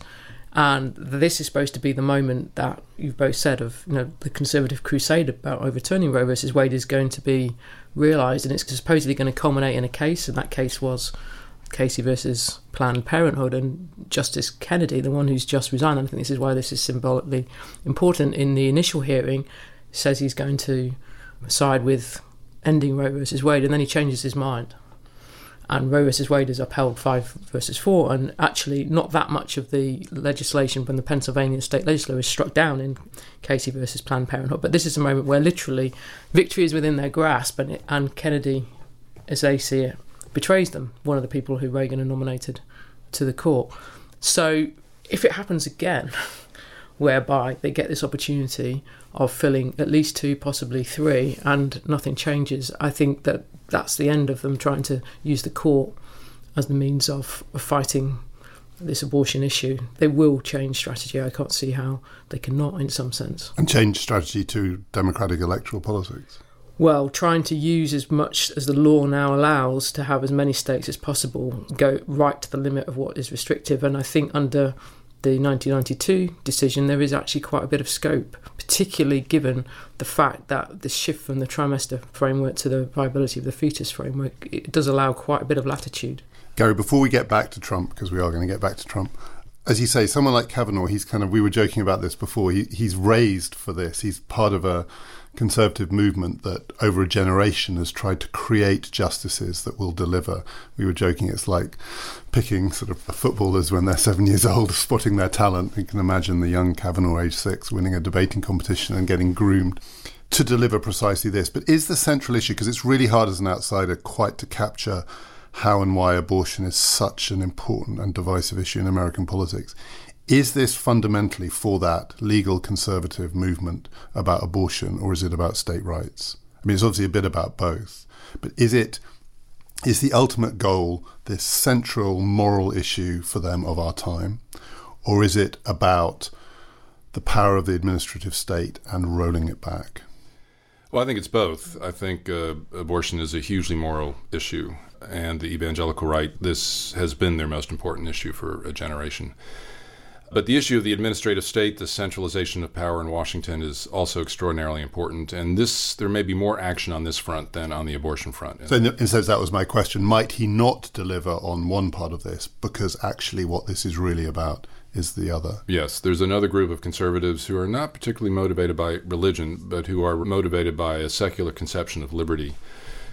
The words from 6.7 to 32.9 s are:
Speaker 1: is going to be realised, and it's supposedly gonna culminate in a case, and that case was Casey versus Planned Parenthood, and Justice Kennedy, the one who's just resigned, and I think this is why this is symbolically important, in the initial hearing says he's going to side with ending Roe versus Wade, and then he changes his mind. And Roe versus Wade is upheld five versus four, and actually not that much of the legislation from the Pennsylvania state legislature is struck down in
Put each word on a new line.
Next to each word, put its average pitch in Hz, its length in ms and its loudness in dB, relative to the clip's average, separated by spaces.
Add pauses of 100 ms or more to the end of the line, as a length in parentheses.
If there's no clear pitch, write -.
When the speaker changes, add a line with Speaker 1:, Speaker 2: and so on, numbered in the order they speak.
Speaker 1:
is 127 140 -2
going 135 240 2
to - 100 -8
be 131 340 0 (400)
realised, 139 520 4
and 135 60 0
it's - 140 -2
supposedly 139 480 2
gonna 135 180 0
culminate 135 440 2
in 123 80 0
a 123 40 -2
case, 160 400 -2
and 131 80 -4
that - 140 -4
case 131 300 -2
was 127 320 -2 (600)
Casey 131 280 0
versus 123 600 -2 (120)
Planned 123 320 0
Parenthood, 139 480 2
and 135 380 -4 (180)
Justice - 400 -2
Kennedy, 151 540 0
the 135 80 -2
one 143 180 2
who's 131 160 2
just - 280 0
resigned, 143 260 4
and 135 100 0
I - 20 -14
think - 120 -4
this 123 80 -2
is 135 80 -2
why 135 160 2
this 127 180 -2
is 135 80 -4
symbolically 127 640 0 (380)
important, 156 500 4
in 139 200 2
the 135 140 4
initial 147 340 2
hearing 135 420 0 (480)
says - 280 0
he's 135 120 0
going 139 260 -2
to 127 360 -2 (540)
side 131 360 4
with 127 380 0 (420)
ending 143 320 4
Roe 139 140 2
versus 139 340 -2
Wade, 143 200 6
and 143 100 4
then 147 60 4
he 139 60 2
changes 143 360 0
his 131 120 -4
mind. 131 400 -4 (920)
And 131 220 0
Roe 143 140 6
versus 135 260 2
Wade 139 180 4
is 127 120 -4
upheld 127 360 0
five 127 360 0
versus - 440 -6
four, 165 380 4
and 135 240 -2
actually 143 460 0
not 160 260 2
that - 200 0
much - 260 -4
of 131 160 -6
the 135 400 -2
legislation 139 720 0
from 135 100 -2
the 131 80 0
Pennsylvania 135 580 0
state - 240 0
legislature 143 360 0
is 123 80 -2
struck - 260 0
down 151 260 4
in 135 160 -4 (460)